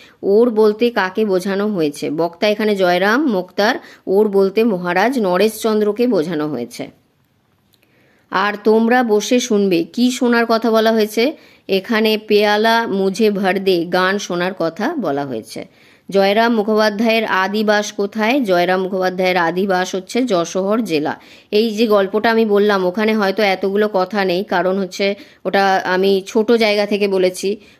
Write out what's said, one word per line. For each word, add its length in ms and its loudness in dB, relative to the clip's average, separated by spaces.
ওর 280 2
বলতে 400 2
কাকে 340 -2
বোঝানো 420 -2
হয়েছে? 440 -4
বক্তা 380 -2
এখানে 280 0
জয়রাম, 500 2
মোক্তার 480 -2
ওর 220 2
বলতে 360 2
মহারাজ 540 0
নরেশচন্দ্রকে 880 0
বোঝানো 420 -2
হয়েছে। 420 -10
আর 240 -2
তোমরা 380 4
বসে 380 0
শুনবে, 440 0
কি 260 0
শোনার 380 0
কথা 220 0
বলা 220 2
হয়েছে? 440 0
এখানে 500 0
পেয়ালা 680 2
মুঝে 440 0
ভর 280 0
দে 260 0
গান 340 0
শোনার 400 -4
কথা 420 -4
বলা 260 -4
হয়েছে। 420 -12
জয়রাম 440 2
মুখোপাধ্যায়ের 680 0
আদিবাস 680 0
কোথায়? 480 -2
জয়রাম 420 2
মুখোপাধ্যায়ের 540 -2
আদিবাস 580 -2
হচ্ছে 300 -4
যশোহর 600 -2
জেলা। 360 -2
এই 200 2
যে 160 0
গল্পটা 440 0
আমি 140 2
বললাম, 420 2
ওখানে 280 0
হয়তো 280 0
এতগুলো 500 0
কথা 320 -2
নেই, 200 -2
কারণ 340 -2
হচ্ছে 360 -4
ওটা 400 2
আমি 420 0
ছোট 260 0
জায়গা 340 2
থেকে 220 -2
বলেছি। 480 -2